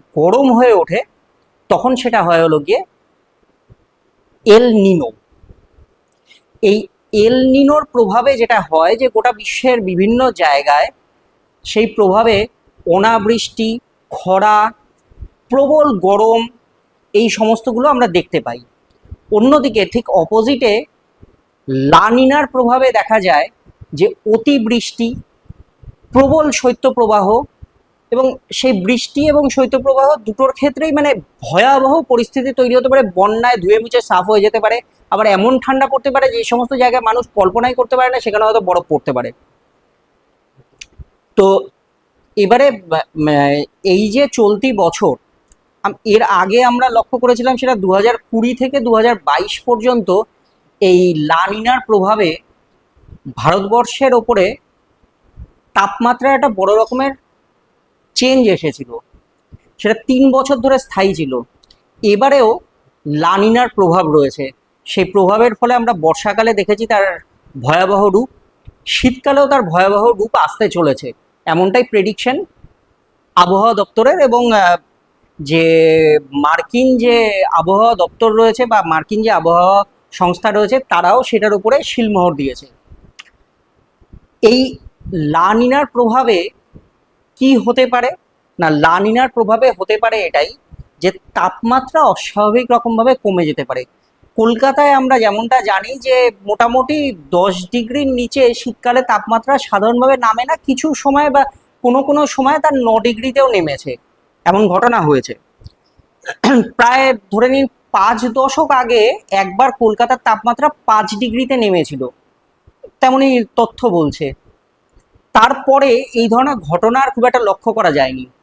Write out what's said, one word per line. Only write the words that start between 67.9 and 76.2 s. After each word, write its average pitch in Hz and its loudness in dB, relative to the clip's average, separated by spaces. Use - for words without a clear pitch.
রূপ, 202 0
শীতকালেও 269 0
তার 269 2
ভয়াবহ 196 0
রূপ 220 -2
আসতে 185 0
চলেছে, 139 -2
এমনটাই 185 0
প্রেডিকশন 220 -4
আবহাওয়া 190 2
দপ্তরের। 226 0
এবং, 240 2
আহ, 180 2
যে 160 0